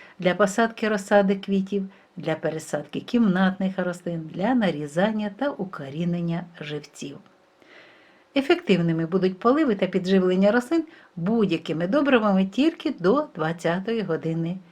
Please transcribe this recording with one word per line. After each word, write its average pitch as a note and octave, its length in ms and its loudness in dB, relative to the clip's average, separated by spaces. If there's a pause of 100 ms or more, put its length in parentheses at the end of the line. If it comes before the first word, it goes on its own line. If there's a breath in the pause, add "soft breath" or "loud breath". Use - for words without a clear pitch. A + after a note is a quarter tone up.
(200 loud breath)
для F3+ 160 2
посадки G#3+ 540 0
розсади G3+ 460 4
квітів, G3 540 -4 (280 loud breath)
для D#3+ 180 -4
пересадки D#3 640 -6
кімнатних F#3+ 800 2
рослин, F3 560 -6
для G3 220 0
нарізання G3 840 0
та C#4+ 120 -2
укорінення E3+ 920 -4 (180)
живців. D3 560 -10 (1160 soft breath)
Ефективними F3 720 2
будуть F#3 340 0
поливи C4 360 2
та G3 120 -2
підживлення F#3 640 2
рослин B3 320 0 (320 loud breath)
будь-якими E3+ 720 0
добривами A3 580 4
тільки C#4+ 540 -2
до B3+ 360 2
двадцятої E3+ 680 -2
години E3 560 -4 (140 soft breath)